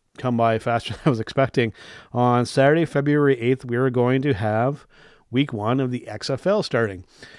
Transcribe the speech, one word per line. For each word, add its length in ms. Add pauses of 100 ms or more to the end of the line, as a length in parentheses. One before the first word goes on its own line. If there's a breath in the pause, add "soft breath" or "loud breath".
(180)
come 180
by 220
faster 360
<laughs> 0
than 120
I 40
was 100
expecting. 540 (380 loud breath)
On 340
Saturday, 400
February 540
eighth, 260
we 120
are 120
going 340
to 100
have 540 (420 soft breath)
week 240
one 260
of 120
the 160
X 220
F 180
L 160
starting. 420 (340 loud breath)